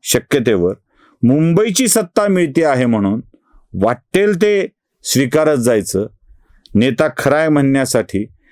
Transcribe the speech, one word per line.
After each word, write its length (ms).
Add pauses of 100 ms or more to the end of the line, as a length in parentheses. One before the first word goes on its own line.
शक्यतेवर 680 (500)
मुंबईची 640
सत्ता 400
मिळते 360
आहे 220
म्हणून 360 (640)
वाटेल 520
ते 320 (360)
स्वीकारत 540
जायचं, 500 (680)
नेता 320 (100)
खरा 200
आहे 120
म्हणण्यासाठी 760 (260)